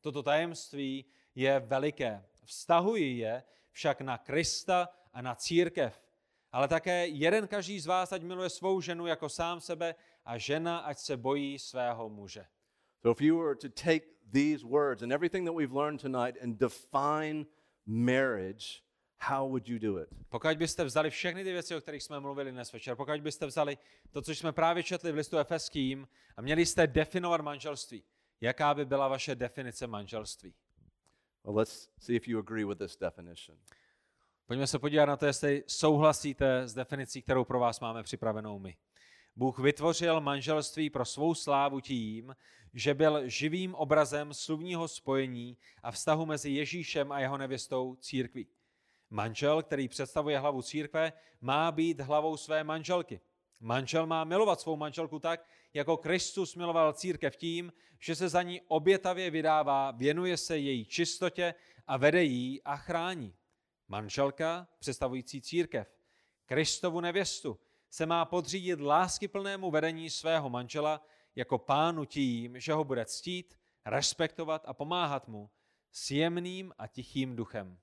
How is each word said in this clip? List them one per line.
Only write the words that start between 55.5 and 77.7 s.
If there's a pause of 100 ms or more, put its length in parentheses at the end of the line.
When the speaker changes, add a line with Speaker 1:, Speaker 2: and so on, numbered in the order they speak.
Speaker 1:
jako
Kristus
miloval
církev
tím, (260)
že
se
za
ní
obětavě
vydává,
věnuje
se
její
čistotě (340)
a
vede
ji
a
chrání. (540)
Manželka, (120)
představující
církev, (500)
Kristovu
nevěstu, (300)
se
má
podřídit
láskyplnému
vedení
svého
manžela (300)
jako
pánu
tím,
že
ho
bude
ctít, (260)
respektovat
a
pomáhat
mu (420)
s
jemným
a
tichým
duchem.